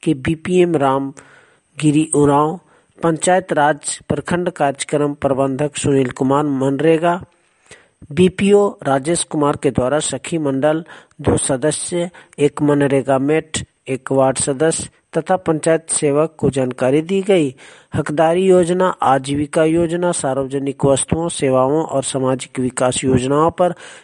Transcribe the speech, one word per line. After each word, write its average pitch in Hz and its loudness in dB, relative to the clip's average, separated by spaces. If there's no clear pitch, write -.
के 156 0
बीपीएम 165 0
रामगिरी 139 -2
उरांव, 147 2
पंचायत 180 0
राज 147 0
प्रखंड 175 -4
कार्यक्रम 147 -2
प्रबंधक 135 -2
सुनील 135 0
कुमार, 139 0
मनरेगा 151 0
बीपीओ 196 2
राजेश 139 -2
कुमार 147 0
के 139 -2
द्वारा 127 0
सखी 151 -6
मंडल 151 -2
दो 151 0
सदस्य, 151 -4
एक 147 0
मनरेगा 139 2
मेट, 156 -2
एक 131 -6
वार्ड 135 2
सदस्य 151 -2
तथा 180 0
पंचायत 165 0
सेवक 151 0
को 143 0
जानकारी 131 0
दी 190 -2
गई। 170 0
हकदारी 165 0
योजना, 180 4
आजीविका 143 0
योजना, 170 0
सार्वजनिक 135 -4
वस्तुओं, 160 0
सेवाओं 135 0
और 135 -4
सामाजिक 131 -4
विकास 127 -2
योजनाओं 135 2
पर 175 0